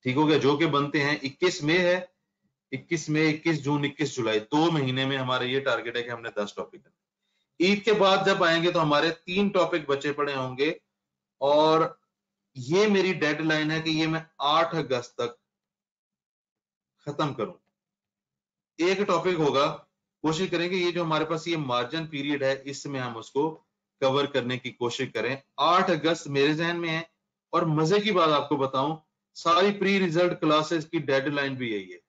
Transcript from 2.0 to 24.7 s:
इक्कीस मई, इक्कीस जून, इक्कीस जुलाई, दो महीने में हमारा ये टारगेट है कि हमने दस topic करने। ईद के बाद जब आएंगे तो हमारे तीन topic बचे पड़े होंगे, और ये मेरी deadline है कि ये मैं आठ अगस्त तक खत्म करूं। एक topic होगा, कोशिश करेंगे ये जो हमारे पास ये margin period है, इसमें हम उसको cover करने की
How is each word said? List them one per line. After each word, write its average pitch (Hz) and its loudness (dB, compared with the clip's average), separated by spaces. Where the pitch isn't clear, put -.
इक्कीस 151 -6
मई, 156 2
इक्कीस 156 -2
जून, 143 0
इक्कीस 147 -4
जुलाई, 110 0
दो 156 2
महीने 135 0
में 139 -2
हमारा 127 -2
ये 127 -2
टारगेट 120 -4
है 120 -4
कि 120 -10
हमने 117 -10
दस 101 -4
topic 87 -12
करने। - -6
ईद 202 2
के 226 2
बाद 190 4
जब 185 2
आएंगे 165 2
तो 170 0
हमारे 151 2
तीन 190 -2
topic 165 0
बचे 139 -2
पड़े 143 -4
होंगे, 131 -4
और 156 4
ये 151 2
मेरी 185 2
deadline 151 0
है 160 -2
कि 160 -4
ये 160 0
मैं 160 -2
आठ 160 2
अगस्त 127 -4
तक 120 -6
खत्म 147 -4
करूं। 107 -6
एक 185 0
topic 185 0
होगा, 143 2
कोशिश 160 -2
करेंगे 175 -2
ये 175 0
जो 170 -2
हमारे 156 0
पास 160 -4
ये 165 -2
margin 139 -4
period 143 -4
है, 135 2
इसमें 139 -8
हम 123 -8
उसको 135 -2
cover 139 2
करने 127 -2
की 120 -10